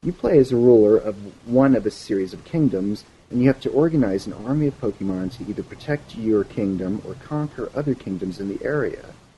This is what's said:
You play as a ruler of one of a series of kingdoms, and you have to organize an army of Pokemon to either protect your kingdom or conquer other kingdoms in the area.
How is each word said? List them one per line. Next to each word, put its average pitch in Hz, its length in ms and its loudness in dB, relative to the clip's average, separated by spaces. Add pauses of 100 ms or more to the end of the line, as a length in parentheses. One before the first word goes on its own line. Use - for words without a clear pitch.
You 175 100 -4
play 196 260 2
as 131 140 4
a 120 40 2
ruler 113 400 8
of 104 200 -2 (320)
one 131 260 4
of 104 100 0
a 107 60 0
series 95 420 -6
of - 120 -18
kingdoms, 104 600 -2 (240)
and 123 140 -4
you 131 60 4
have 135 140 0
to - 80 -4
organize 123 580 0
an 92 60 -10
army 139 340 -2
of 135 120 -6
Pokemon 95 560 -6
to 98 140 -12
either 98 140 -8
protect - 520 -8
your 110 280 0
kingdom 98 600 -4
or - 100 -12
conquer 151 600 -8
other 143 200 -2
kingdoms 95 440 -8
in 98 100 -8
the - 160 -8
area. 131 400 -4 (340)